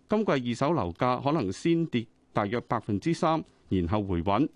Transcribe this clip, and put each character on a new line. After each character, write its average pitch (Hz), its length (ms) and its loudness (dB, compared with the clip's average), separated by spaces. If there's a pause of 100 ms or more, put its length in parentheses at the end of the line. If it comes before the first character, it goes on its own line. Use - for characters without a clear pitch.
今 214 160 0
季 190 80 0
二 120 220 0
手 143 200 0
樓 92 200 0
價 123 300 0
可 143 80 0
能 117 200 0
先 165 360 0
跌 113 180 -2 (260)
大 110 140 0
約 113 160 -2
百 117 180 -4
分 101 200 -2
之 165 120 -2
三， 160 320 0 (260)
然 92 180 0
後 104 160 0
回 90 180 0
穩。 101 340 2